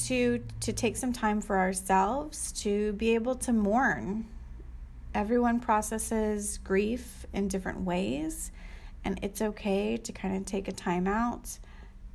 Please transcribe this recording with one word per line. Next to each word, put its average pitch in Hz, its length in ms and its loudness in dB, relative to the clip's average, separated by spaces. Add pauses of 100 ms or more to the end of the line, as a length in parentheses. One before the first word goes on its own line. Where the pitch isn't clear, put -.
to, 240 380 2 (160)
to 226 120 0
take 214 240 0
some 247 180 0
time 214 260 2
for 208 180 0
ourselves 190 960 2 (100)
to 208 320 2
be 226 200 4
able 240 220 2
to 254 160 0
mourn. 214 720 2 (880)
Everyone 233 440 4
processes 214 1000 2
grief 208 760 0
in 196 160 0
different 190 320 -2
ways, 214 720 -2 (520)
and 196 180 -2
it's 202 180 -6
okay 208 560 0
to - 160 -8
kind 190 240 -2
of 196 80 -4
take 196 240 -4
a 196 40 -4
time 180 340 0
out. 226 520 -2 (560)